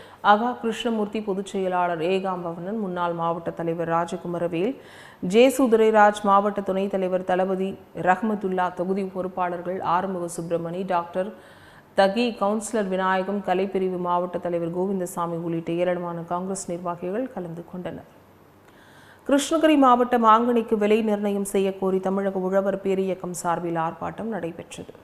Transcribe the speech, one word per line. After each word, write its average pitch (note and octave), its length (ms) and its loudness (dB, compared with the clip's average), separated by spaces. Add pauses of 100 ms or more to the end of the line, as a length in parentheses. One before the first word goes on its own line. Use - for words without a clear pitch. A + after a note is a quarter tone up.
(220)
அகா G#3+ 300 4
கிருஷ்ணமூர்த்தி, A3 680 -2
பொதுச் G3 240 -2
செயலாளர் F3+ 540 0
ஏகாம்பவனன், F#3 800 -2
முன்னாள் F3 340 -2
மாவட்ட E3+ 360 -2
தலைவர் E3 400 -2
ராஜகுமரவேல், F3 840 -2 (440)
ஜே G#3 280 6
சுதுரைராஜ், A3 760 6
மாவட்ட G3+ 380 4
துணைத் F#3+ 300 -2
தலைவர் F#3 320 0
தளபதி F#3 540 0 (240)
ரஹ்மத்துல்லா, F#3 720 0
தொகுதி F#3+ 300 -2
பொறுப்பாளர்கள் F#3 760 -4
ஆறுமுக F3+ 460 -2
சுப்பிரமணி, E3+ 560 -4
டாக்டர் F#3 500 -4 (640)
தகி, G#3+ 440 4
கவுன்சிலர் G#3+ 460 0
விநாயகம், F#3+ 580 0
கலைப்பிரிவு F#3 520 0
மாவட்ட F3+ 400 -2
தலைவர் E3+ 400 -4
கோவிந்தசாமி F3+ 680 -4
உள்ளிட்ட E3 280 -4
ஏராளமான F3 500 -2
காங்கிரஸ் F#3 500 -6
நிர்வாகிகள் F3+ 640 -6
கலந்து E3+ 380 -10
கொண்டனர். F3 380 -12 (1160)
கிருஷ்ணகிரி D4+ 500 4
மாவட்ட B3 400 6
மாங்கனிக்கு A3+ 600 4
விலை G#3 240 4
நிர்ணயம் G3+ 500 -2
செய்யக்கோரி F#3+ 480 0
தமிழக G3 400 -2
உழவர் G3 440 0
பேரியக்கம் F#3+ 480 -2
சார்பில் E3+ 440 -2
ஆர்ப்பாட்டம் F3 600 -6
நடைபெற்றது. E3+ 580 -10 (100)